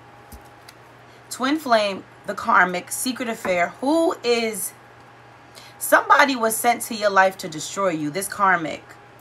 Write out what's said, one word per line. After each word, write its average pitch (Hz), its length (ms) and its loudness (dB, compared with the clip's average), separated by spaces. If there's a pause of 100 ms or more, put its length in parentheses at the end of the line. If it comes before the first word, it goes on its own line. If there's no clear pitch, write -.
(1300)
Twin 269 280 -2
flame, 214 460 0 (220)
the 202 80 -6
karmic, 180 580 2
secret 247 380 -6
affair. 180 400 -2 (100)
Who 330 440 2
is... 233 500 -2 (1040)
Somebody 285 560 4
was 220 220 -2
sent 240 260 0
to - 120 -8
your 208 140 0
life 190 280 4
to 190 100 -10
destroy 175 440 -4
you, 156 180 -4
this 190 180 -6
karmic. 180 560 0 (380)